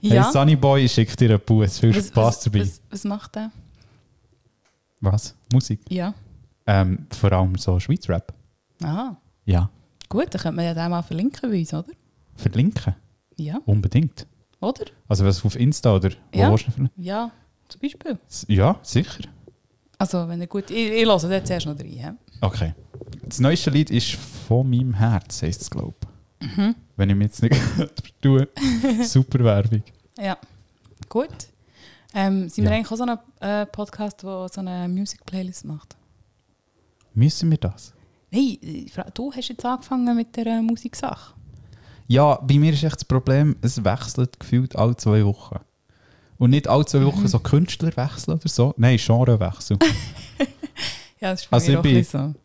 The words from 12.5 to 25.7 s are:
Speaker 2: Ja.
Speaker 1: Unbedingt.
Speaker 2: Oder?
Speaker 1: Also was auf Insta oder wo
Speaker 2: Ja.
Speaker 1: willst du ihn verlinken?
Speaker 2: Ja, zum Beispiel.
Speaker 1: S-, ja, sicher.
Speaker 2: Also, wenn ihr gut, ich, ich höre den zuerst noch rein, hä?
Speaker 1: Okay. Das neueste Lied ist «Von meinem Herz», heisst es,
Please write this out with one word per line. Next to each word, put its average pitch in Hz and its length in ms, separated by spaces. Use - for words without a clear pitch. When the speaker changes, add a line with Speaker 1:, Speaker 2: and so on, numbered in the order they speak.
Speaker 2:
Ja. 160 280
Speaker 1:
Unbedingt. 107 600
Speaker 2:
Oder? 240 260
Speaker 1:
Also 98 180
was 95 180
auf 107 140
Insta 120 380
oder 95 140
wo - 80
Speaker 2:
Ja. 202 120
Speaker 1:
willst 147 140
du - 20
ihn 120 60
verlinken? 135 300
Speaker 2:
Ja, 214 280
zum - 140
Beispiel. 285 360
Speaker 1:
S-, - 200
ja, 104 320
sicher. - 420
Speaker 2:
Also, 180 300
wenn 170 140
ihr 175 60
gut, 196 220
ich, 220 220
ich 226 140
höre 214 120
den 190 160
zuerst 175 200
noch 147 140
rein, - 120
hä? 135 200
Speaker 1:
Okay. 82 320
Das - 140
neueste 151 300
Lied 147 200
ist - 220
«Von 127 220
meinem 123 260
Herz», 107 480
heisst 78 180
es, - 80